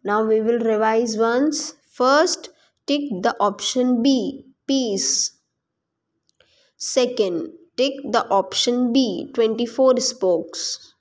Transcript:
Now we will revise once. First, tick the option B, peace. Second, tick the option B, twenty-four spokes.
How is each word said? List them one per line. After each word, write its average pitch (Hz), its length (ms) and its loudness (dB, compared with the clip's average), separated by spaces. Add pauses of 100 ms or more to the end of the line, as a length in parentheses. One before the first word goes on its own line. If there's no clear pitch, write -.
Now 208 200 0
we 220 160 2
will 226 200 0
revise 220 580 0
once. 247 560 0 (180)
First, 285 580 2 (360)
tick 285 160 0 (220)
the 233 160 0
option 233 640 0
B, 247 420 0 (220)
peace. 240 640 -2 (1500)
Second, 226 760 -2 (220)
tick 269 180 0 (100)
the 214 240 0
option 233 680 0
B, 233 400 0
twenty-four 233 680 2
spokes. - 1000 -4